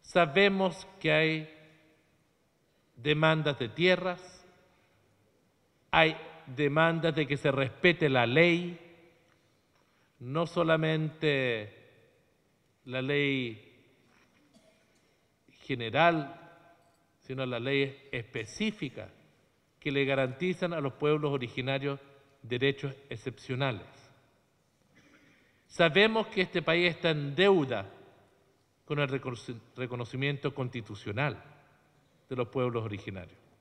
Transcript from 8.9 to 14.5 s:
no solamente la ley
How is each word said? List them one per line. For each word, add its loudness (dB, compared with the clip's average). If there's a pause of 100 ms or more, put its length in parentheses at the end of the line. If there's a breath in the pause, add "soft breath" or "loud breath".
no -4
solamente 0 (1120)
la -6
ley -2 (2000)